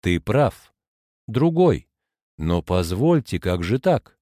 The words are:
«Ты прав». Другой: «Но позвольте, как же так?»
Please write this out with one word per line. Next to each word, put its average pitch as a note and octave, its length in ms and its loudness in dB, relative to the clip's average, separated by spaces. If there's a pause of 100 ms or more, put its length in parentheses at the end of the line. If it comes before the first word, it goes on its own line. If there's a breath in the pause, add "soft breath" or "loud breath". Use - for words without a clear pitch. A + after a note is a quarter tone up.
«Ты F2 180 0
прав». - 540 -2 (540)
Другой: D#3+ 600 2 (500)
«Но E2+ 240 0
позвольте, F#2 760 -2
как F2+ 240 -2
же A2 160 -2
так?» - 420 -2